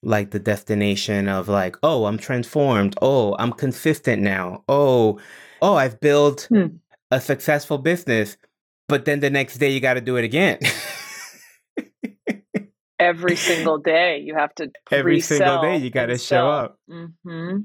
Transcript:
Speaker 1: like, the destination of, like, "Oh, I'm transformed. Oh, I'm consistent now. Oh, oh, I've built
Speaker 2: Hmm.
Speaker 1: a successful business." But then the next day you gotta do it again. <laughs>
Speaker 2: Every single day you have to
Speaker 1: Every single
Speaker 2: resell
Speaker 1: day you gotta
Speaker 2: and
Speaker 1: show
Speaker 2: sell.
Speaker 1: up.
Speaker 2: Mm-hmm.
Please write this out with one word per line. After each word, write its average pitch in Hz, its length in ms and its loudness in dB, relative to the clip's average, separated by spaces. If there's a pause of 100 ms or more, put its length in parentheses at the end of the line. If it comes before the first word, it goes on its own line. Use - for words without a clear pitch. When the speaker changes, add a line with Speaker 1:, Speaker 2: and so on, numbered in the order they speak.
Speaker 1:
like, 104 300 -2
the 104 80 -6
destination 101 920 -2
of, 95 180 -4
like, 95 360 0
"Oh, 147 220 2
I'm 107 120 -2
transformed. 123 840 0
Oh, 120 340 4
I'm 120 160 -2
consistent 127 720 -2
now. 95 440 -4
Oh, 127 520 4 (420)
oh, 190 140 4
I've 131 240 0
built 147 500 4
Speaker 2:
Hmm. 190 280 2 (340)
Speaker 1:
a - 100 2
successful 147 560 -2
business." 135 600 -2 (520)
But 139 160 0
then 147 140 0
the 139 100 0
next 135 300 -2
day 143 100 2
you 135 100 -2
gotta 127 220 2
do 123 140 -2
it 120 80 0
again. 135 400 0
<laughs> - 40 -2 (2250)
Speaker 2:
Every 175 360 0
single 160 440 0
day 160 440 2
you 156 120 -10
have 147 200 -2
to 156 160 -10 (180)
Speaker 1:
Every 143 300 2
single 165 280 2 (100)
Speaker 2:
resell 165 40 -2
Speaker 1:
day 175 160 0
you 127 120 -4
gotta 120 240 -2
Speaker 2:
and 123 80 -4
Speaker 1:
show - 40 -10
Speaker 2:
sell. 135 260 2
Speaker 1:
up. 135 280 -4 (100)
Speaker 2:
Mm-hmm. 170 760 -10